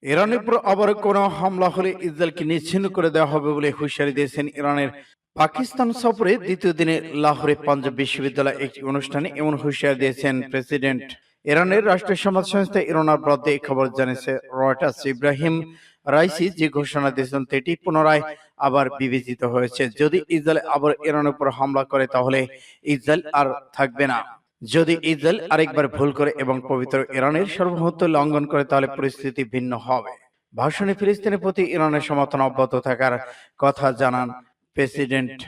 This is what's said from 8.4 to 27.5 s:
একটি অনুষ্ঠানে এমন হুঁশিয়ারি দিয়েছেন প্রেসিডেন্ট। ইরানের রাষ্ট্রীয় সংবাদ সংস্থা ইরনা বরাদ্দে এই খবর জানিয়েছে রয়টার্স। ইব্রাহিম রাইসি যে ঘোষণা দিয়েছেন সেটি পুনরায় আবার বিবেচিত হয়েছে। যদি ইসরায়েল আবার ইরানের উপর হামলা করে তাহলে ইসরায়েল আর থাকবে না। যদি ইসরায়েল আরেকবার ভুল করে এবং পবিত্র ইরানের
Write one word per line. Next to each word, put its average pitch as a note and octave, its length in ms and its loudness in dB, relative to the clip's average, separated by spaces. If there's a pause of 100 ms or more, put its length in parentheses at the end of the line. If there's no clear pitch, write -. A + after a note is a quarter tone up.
একটি C#3 200 -8
অনুষ্ঠানে C#3 440 -2 (100)
এমন D3+ 180 0
হুঁশিয়ারি C#3 440 0
দিয়েছেন C3+ 360 0 (140)
প্রেসিডেন্ট। C3+ 560 -2 (400)
ইরানের F3+ 400 4
রাষ্ট্রীয় F#3 380 2
সংবাদ F#3+ 220 2
সংস্থা G3 360 0
ইরনা D#3 360 2
বরাদ্দে D3 340 2
এই C#3 160 0
খবর C3+ 180 2 (100)
জানিয়েছে C3 360 -2 (220)
রয়টার্স। C3 520 0
ইব্রাহিম C#3 500 0 (520)
রাইসি D#3 380 2 (120)
যে D#3+ 120 2
ঘোষণা C#3+ 420 -2
দিয়েছেন C3 340 -4
সেটি C3+ 260 -2 (120)
পুনরায় D#3 400 4 (340)
আবার C#3 280 2 (120)
বিবেচিত B2+ 460 -4
হয়েছে। B2 400 0 (160)
যদি D3+ 180 4 (120)
ইসরায়েল D#3 300 2 (160)
আবার D3 160 2 (140)
ইরানের D3 300 2
উপর C#3+ 140 0
হামলা C3+ 420 0
করে C3+ 160 2
তাহলে C3 320 2 (460)
ইসরায়েল D3 360 0 (120)
আর C#3+ 140 4 (260)
থাকবে C#3 340 0
না। B2 120 0 (560)
যদি E3 180 4 (180)
ইসরায়েল D#3+ 280 0 (120)
আরেকবার D3+ 360 2
ভুল C#3 240 0
করে D3 200 0 (120)
এবং C3 120 0 (140)
পবিত্র C3 280 -2 (200)
ইরানের D3+ 380 2